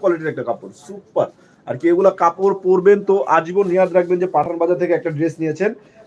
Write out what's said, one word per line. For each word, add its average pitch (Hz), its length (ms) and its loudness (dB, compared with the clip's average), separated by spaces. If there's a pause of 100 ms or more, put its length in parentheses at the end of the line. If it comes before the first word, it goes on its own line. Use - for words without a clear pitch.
কোয়ালিটির 160 320 0
একটা 120 160 -8
কাপড়, 98 240 -8 (120)
সুপার। 185 440 -4 (400)
আর 123 100 -6
কি 151 140 -4
এগুলা 190 180 4 (120)
কাপড় 190 320 2 (120)
পরবেন 190 320 4 (100)
তো 190 60 4 (220)
আজীবন 175 380 0
ইয়াদ 185 220 2
রাখবেন 180 260 -2
যে 185 140 0
পাঠান 170 240 0
বাজার 170 220 0
থেকে 175 160 0
একটা 165 180 -6
ড্রেস 156 260 -2
নিয়েছেন, 160 280 -2 (360)